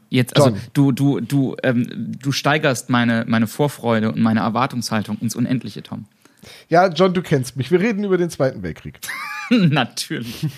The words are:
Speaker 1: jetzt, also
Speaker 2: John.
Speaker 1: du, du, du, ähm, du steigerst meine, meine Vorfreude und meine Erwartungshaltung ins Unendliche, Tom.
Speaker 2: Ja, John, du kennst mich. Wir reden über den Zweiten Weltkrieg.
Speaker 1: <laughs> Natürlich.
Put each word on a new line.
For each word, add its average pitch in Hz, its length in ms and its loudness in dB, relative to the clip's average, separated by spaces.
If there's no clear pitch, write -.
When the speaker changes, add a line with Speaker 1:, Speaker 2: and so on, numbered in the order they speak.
Speaker 1:
jetzt, 123 260 0
also 135 140 6
Speaker 2:
John. 101 100 -4
Speaker 1:
du, 139 180 4
du, 135 280 0
du, 131 420 -2
ähm, 123 240 2
du 139 120 -4
steigerst 143 580 0
meine, 117 360 2
meine 113 200 2
Vorfreude 113 680 0
und 78 80 -4
meine 113 200 2
Erwartungshaltung 110 800 -2
ins 110 160 -4
Unendliche, - 460 -4
Tom. - 220 -12
Speaker 2:
Ja, 180 200 6
John, 180 260 2
du 180 80 0
kennst 135 340 0
mich. 131 140 -4
Wir 165 80 6
reden 208 240 0
über 185 160 2
den 175 100 0
Zweiten 131 360 -2
Weltkrieg. - 340 -10
Speaker 1:
<laughs> - 240 -12
Natürlich. 143 960 0